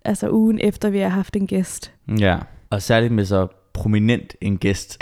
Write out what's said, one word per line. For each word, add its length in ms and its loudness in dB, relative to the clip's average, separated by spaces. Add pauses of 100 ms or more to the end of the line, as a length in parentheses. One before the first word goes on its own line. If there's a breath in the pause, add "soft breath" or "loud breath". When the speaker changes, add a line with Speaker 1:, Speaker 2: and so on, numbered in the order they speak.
Speaker 1:
altså 260 -2
ugen 320 2
efter, 280 0
vi 80 0
har 100 0
haft 280 -2
en 100 -2
gæst. 460 -4 (280)
Speaker 2:
Ja, 180 4 (320)
og 120 -2
særligt 300 2
med 120 2
så 220 2 (260)
prominent 680 0
en 180 -2
gæst 440 -4